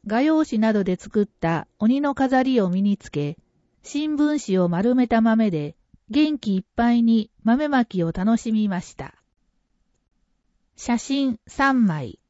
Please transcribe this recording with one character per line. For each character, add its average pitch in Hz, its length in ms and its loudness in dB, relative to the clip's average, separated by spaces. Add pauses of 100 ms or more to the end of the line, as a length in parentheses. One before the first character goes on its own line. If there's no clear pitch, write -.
画 214 160 0
用 311 220 2
紙 233 140 -4
な 220 140 2
ど 208 100 0
で 190 140 -2
作 - 260 -4
っ 202 40 0
た 165 400 -4 (120)
鬼 240 220 2
の 285 140 -2
飾 262 280 2
り 254 180 2
を 190 100 0
身 185 120 0
に 202 140 0
つ - 140 -20
け、 147 260 -6 (460)
新 302 340 -4
聞 294 280 0
紙 185 140 0
を 180 120 2
丸 202 240 0
め 254 120 2
た 233 140 2
豆 220 300 2
で、 151 260 -6 (340)
元 302 280 0
気 202 180 -2
い 190 40 0
っ - 40 -18 (100)
ぱ 233 180 2
い 240 100 2
に 226 280 2 (120)
豆 262 260 2
ま 262 160 2
き 185 180 -4
を 165 100 -2
楽 208 260 0
し 233 140 -6
み 214 160 0
ま 190 120 -4
し - 140 -18
た。 - 200 -16 (1600)
写 240 240 -4
真 269 480 -4
三 269 380 0
枚。 151 340 -4 (120)